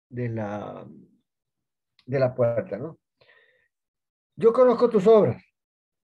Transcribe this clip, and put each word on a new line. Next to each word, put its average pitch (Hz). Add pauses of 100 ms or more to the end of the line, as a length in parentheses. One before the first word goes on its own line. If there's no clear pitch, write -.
de 123
la, 101 (1160)
de 131
la 127
puerta, 107
¿no? 147 (1400)
"Yo 220
conozco 240
tus 202
obras. 202 (680)